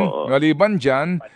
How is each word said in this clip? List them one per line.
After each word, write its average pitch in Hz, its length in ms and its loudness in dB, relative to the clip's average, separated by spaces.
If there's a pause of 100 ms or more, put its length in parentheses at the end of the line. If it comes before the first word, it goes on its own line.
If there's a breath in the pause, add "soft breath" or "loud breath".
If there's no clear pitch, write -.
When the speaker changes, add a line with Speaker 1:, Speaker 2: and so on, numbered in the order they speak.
Speaker 1:
oo, - 80 0
oo. 151 160 -4
Speaker 2:
maliban 156 480 2
dyan, 147 480 -2 (120)